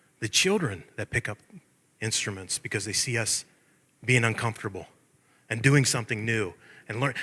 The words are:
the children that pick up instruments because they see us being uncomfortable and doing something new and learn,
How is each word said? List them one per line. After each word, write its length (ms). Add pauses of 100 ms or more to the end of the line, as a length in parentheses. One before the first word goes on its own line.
(200)
the 80
children 560 (120)
that 140
pick 200
up 80 (640)
instruments 580
because 260
they 80
see 240
us 280 (580)
being 200
uncomfortable 640 (640)
and 120
doing 240
something 400
new 280 (340)
and 120
learn, 240